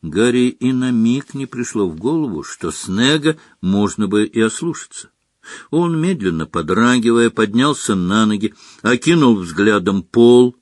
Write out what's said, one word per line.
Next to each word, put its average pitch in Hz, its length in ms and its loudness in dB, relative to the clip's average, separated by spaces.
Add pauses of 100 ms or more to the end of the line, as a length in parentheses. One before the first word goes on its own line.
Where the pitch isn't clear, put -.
Гарри 120 460 0
и 127 240 -4
на 127 200 -2
миг 120 420 0
не 135 120 -8
пришло 113 440 -4
в 78 80 -12
голову, 120 440 -4
что 80 300 -10
Снегга 143 680 -2 (220)
можно - 480 -2
бы 104 180 0
и - 140 -6
ослушаться. - 720 -6 (640)
Он, 165 280 0
медленно 101 460 -2
подрагивая, 117 840 2
поднялся 113 640 0
на 98 300 2
ноги, 107 280 -2 (280)
окинул 127 540 2
взглядом 98 680 0
пол. 123 580 4